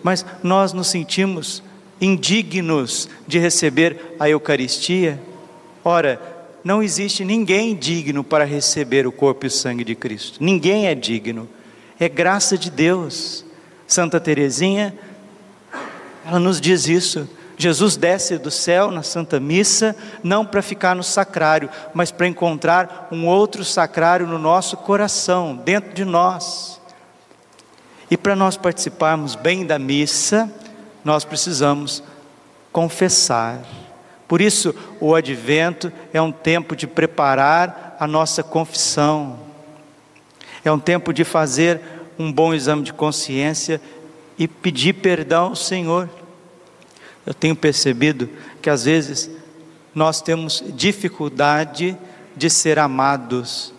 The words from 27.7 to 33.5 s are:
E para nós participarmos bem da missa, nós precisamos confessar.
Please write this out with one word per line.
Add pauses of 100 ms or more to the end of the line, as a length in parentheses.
E
para
nós
participarmos
bem
da
missa, (520)
nós
precisamos (680)
confessar. (680)